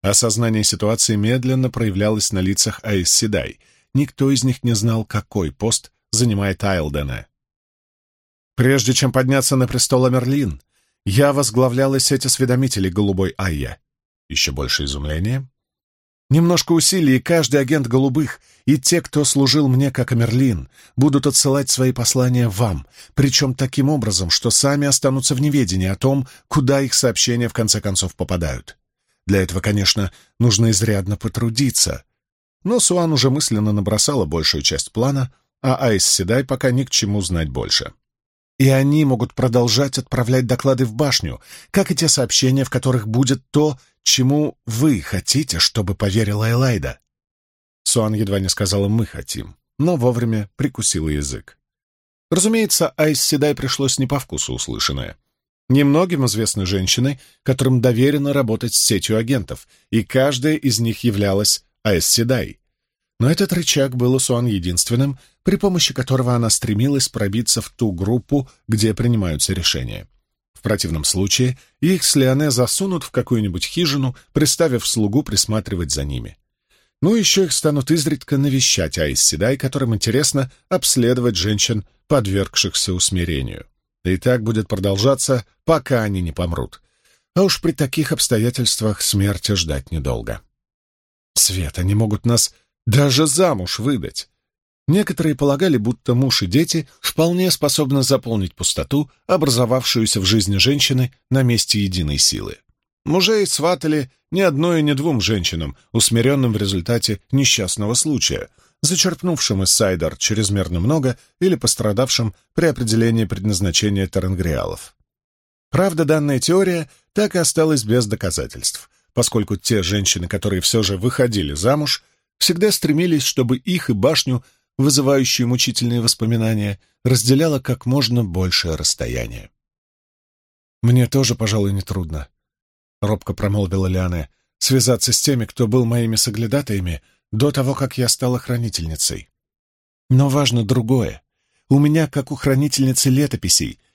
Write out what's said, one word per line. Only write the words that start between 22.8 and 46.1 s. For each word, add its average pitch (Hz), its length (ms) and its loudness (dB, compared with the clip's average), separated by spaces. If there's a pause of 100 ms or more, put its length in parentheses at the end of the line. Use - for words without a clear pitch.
причём 135 380 2
таким 135 360 0
образом, 104 400 0
что - 200 0
сами 143 380 2
останутся 135 480 0
в 127 60 -2
неведении 107 460 2
о 95 80 -2
том, 135 320 0 (200)
куда 139 320 2
их 135 140 -2
сообщения 120 560 0
в - 40 -10
конце 110 280 0
концов 95 340 -2
попадают. 80 640 -4 (500)
Для 98 140 4
этого, 92 180 -2
конечно, 101 520 0 (280)
нужно 113 320 4
изрядно 101 460 0
потрудиться". - 880 -2 (580)
Но 226 160 0
Суан 175 320 2
уже 135 180 2
мысленно 107 440 0
набросала 104 520 0
большую 76 360 -2
часть - 320 -4
плана, 131 400 -2 (280)
а 135 140 2
Айс 110 300 2
Седай 113 400 0
пока 131 260 -2
ни 127 120 0
к 127 80 -6
чему 104 300 0
знать 82 280 -2
больше. 64 420 -4 (680)
"И 135 100 6
они 139 340 4
могут 127 300 0
продолжать 123 640 0
отправлять 131 480 0
доклады 131 400 0
в 110 80 -6
башню, 117 480 -2 (300)
как 196 180 2
и 160 60 0
те 160 120 0
сообщения, 131 560 2
в 127 60 -4
которых 123 380 0
будет 127 420 0
то, 147 300 2 (240)
чему 139 600 2
вы 117 360 0
хотите, 95 580 -2
чтобы 98 360 -2
поверила 104 540 0